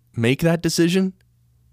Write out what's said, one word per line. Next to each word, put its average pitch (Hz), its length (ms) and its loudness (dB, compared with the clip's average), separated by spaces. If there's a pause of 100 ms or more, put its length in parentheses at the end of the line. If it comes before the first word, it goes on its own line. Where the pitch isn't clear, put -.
(140)
make 120 260 0
that 165 220 0
decision, 175 520 0 (580)